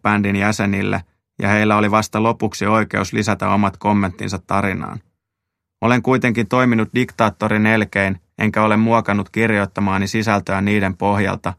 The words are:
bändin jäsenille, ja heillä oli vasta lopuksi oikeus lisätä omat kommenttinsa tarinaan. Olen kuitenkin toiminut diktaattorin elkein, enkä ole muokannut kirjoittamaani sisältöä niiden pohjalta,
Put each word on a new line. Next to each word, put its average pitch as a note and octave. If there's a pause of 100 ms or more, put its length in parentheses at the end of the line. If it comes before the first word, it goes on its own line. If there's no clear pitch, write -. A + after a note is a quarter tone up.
bändin G2+
jäsenille, G2 (380)
ja G#2
heillä G#2
oli G#2+
vasta G#2+
lopuksi A2+
oikeus G#2+
lisätä G2+
omat G2+
kommenttinsa G2
tarinaan. F#2+ (800)
Olen A#2
kuitenkin A#2
toiminut A#2+
diktaattorin G#2+
elkein, G2 (180)
enkä G#2+
ole G#2+
muokannut A2
kirjoittamaani G2+
sisältöä G2+
niiden G2
pohjalta, G2+